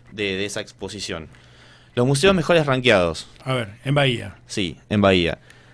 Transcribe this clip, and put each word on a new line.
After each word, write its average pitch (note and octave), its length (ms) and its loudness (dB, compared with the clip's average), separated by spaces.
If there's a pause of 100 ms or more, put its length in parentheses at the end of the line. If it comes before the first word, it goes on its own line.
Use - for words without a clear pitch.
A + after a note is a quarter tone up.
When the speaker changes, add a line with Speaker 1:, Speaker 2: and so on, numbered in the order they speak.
(120)
Speaker 1:
de, G#2 120 -8 (120)
de G2 100 -4
esa G2+ 140 -8
exposición. F#2+ 680 -12 (640)
Los B2 120 0
museos C#3+ 300 2
mejores E3 300 2
rankeados. A2+ 640 2 (160)
Speaker 2:
A C3 80 -4
ver, A#2 160 -6 (160)
en C#3 100 0
Bahía. A#2 400 -2 (120)
Speaker 1:
Sí, F2+ 280 -6 (140)
en G#2 100 0
Bahía. F#2 380 4 (360)